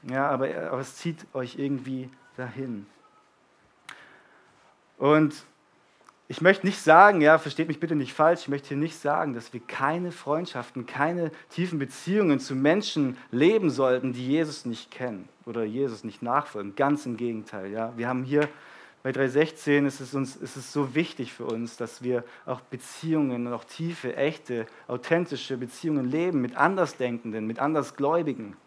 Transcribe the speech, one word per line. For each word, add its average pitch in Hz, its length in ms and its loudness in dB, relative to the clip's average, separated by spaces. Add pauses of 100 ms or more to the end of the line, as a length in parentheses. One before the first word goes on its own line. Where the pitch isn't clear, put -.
Ja, 135 260 0
aber, 131 180 0 (240)
aber 127 80 -2
es 131 160 -10
zieht 165 380 -6
euch 127 240 -6
irgendwie 131 520 -4 (280)
dahin. 123 480 -8 (2250)
Und 151 340 4 (960)
ich 139 120 -8
möchte 190 240 6
nicht 196 140 0
sagen, 180 420 10
ja, 156 160 10
versteht 160 300 -2
mich 147 140 -4
bitte 170 140 -2
nicht 135 180 -2
falsch, 165 280 4
ich - 60 -10
möchte 143 220 -4
hier 139 80 -4
nicht 156 200 -4
sagen, 147 360 -2
dass 117 200 -12
wir 120 60 -10
keine 170 520 -2
Freundschaften, 139 760 -4
keine 160 460 -2 (180)
tiefen 170 300 -2
Beziehungen 160 600 2
zu 135 160 -6
Menschen 147 600 2 (120)
leben 170 400 4
sollten, 127 440 2
die 127 120 -6
Jesus 151 400 0
nicht 117 240 -8
kennen 110 380 -8 (180)
oder 113 180 -4
Jesus 113 400 -2
nicht 113 200 -10
nachfolgen. 117 520 -2
Ganz 143 300 2
im 120 120 -6
Gegenteil, 110 540 -6
ja. 113 260 -6
Wir 117 100 -4
haben 127 160 -2
hier 147 240 2 (560)
bei 131 80 -2
drei 131 160 2
sechzehn, 143 580 2
ist 139 140 -4
es 131 160 -10
uns, 135 220 -4
ist - 180 -12
es 135 160 -14
so 135 240 -2
wichtig 156 380 -4
für 120 120 -12
uns, 117 300 -6
dass - 260 -10
wir 123 220 -2 (220)
auch 127 160 -6
Beziehungen 135 840 -4
und 120 80 -6
auch 110 120 -8
tiefe, 160 500 -6
echte, 131 500 -2 (220)
authentische 135 720 -2
Beziehungen 131 520 -4
leben 156 320 0
mit 123 140 -4
Andersdenkenden, 123 920 0
mit 113 140 -4
Andersgläubigen. 143 960 0 (120)